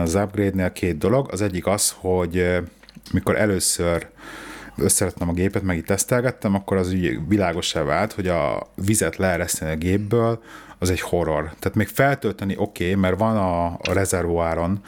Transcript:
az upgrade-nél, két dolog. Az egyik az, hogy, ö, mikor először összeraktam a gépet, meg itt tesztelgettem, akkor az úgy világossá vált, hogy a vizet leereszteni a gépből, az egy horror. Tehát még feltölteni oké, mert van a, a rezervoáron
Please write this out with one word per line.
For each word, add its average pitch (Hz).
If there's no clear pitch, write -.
az 85
upgrade-nél, 98
két 87
dolog. 117
Az 95
egyik 90
az, -
hogy, 90
ö, 90
mikor 95
először 90
összeraktam 87
a 85
gépet, 92
meg 92
itt 82
tesztelgettem, 120
akkor 98
az 90
úgy 87
világossá 87
vált, 82
hogy 95
a 73
vizet 98
leereszteni 87
a 80
gépből, 104
az 90
egy 90
horror. 78
Tehát 82
még 104
feltölteni 113
oké, 95
mert 92
van 113
a, 90
a 85
rezervoáron 85